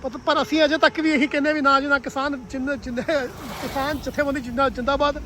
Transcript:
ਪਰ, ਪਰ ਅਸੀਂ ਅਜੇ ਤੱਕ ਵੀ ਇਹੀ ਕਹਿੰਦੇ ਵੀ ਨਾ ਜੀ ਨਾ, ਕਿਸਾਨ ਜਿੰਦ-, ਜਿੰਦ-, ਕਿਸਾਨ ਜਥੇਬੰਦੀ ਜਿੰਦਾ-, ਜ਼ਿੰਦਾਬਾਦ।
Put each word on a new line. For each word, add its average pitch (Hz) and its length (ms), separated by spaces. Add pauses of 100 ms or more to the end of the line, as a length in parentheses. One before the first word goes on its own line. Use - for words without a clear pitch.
ਪਰ, 262 60
ਪਰ 285 320
ਅਸੀਂ 311 240
ਅਜੇ 302 120
ਤੱਕ 320 220
ਵੀ 311 120
ਇਹੀ 294 160
ਕਹਿੰਦੇ 294 260
ਵੀ 302 80
ਨਾ 269 200
ਜੀ 285 60
ਨਾ, 277 120
ਕਿਸਾਨ 269 500
ਜਿੰਦ-, 269 260
ਜਿੰਦ-, 240 260 (600)
ਕਿਸਾਨ 277 380
ਜਥੇਬੰਦੀ 277 420
ਜਿੰਦਾ-, 247 280
ਜ਼ਿੰਦਾਬਾਦ। 277 560